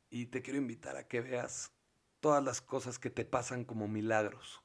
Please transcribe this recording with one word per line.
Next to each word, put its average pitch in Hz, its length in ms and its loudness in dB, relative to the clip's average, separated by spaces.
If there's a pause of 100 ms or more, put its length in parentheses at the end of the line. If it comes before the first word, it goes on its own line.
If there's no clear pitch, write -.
Y 120 180 -4
te 127 140 -2
quiero 139 160 -2
invitar 117 380 -2
a - 140 -10
que 123 100 2
veas 123 540 -4 (480)
todas 147 200 8
las 131 200 0
cosas 127 380 -4
que 123 100 -2
te 120 160 -2
pasan 123 400 0
como 110 240 -2
milagros, 107 760 0